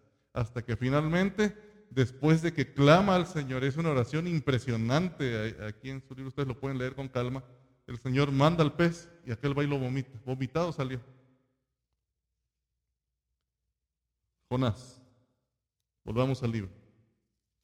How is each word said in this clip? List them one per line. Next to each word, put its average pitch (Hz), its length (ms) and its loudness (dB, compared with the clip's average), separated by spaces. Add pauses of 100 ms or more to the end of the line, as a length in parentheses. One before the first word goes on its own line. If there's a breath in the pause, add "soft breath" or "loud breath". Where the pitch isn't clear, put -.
(340)
hasta 117 300 -6
que 113 140 -4
finalmente, 175 800 2 (340)
después 151 520 2
de 165 120 -2
que 135 200 -4
clama 180 420 6
al 175 120 2
Señor, 131 360 -4
es 135 140 -2
una 165 140 0
oración 147 360 0
impresionante, 123 1300 -2
a-, 107 60 -8
aquí 131 220 -12
en 135 120 -10
su 131 140 -20
libro 131 140 -12
ustedes 139 180 -4
lo 117 120 -8
pueden 135 180 -4
leer 127 180 -6
con 135 140 -8
calma, 127 340 -4 (440)
el 120 120 -10
Señor 139 320 2
manda 156 320 4
al 143 120 2
pez 170 340 0 (160)
y 123 60 -10
aquel 139 260 -2
va 147 60 0
y 143 40 0
lo 143 100 0
vomita, 131 480 -4
vomitado 135 460 -4
salió. 131 300 -6 (3500)
Jonás, 123 520 -2 (1000)
volvamos 123 400 -2
al 117 80 -2
libro. 101 200 -8 (920)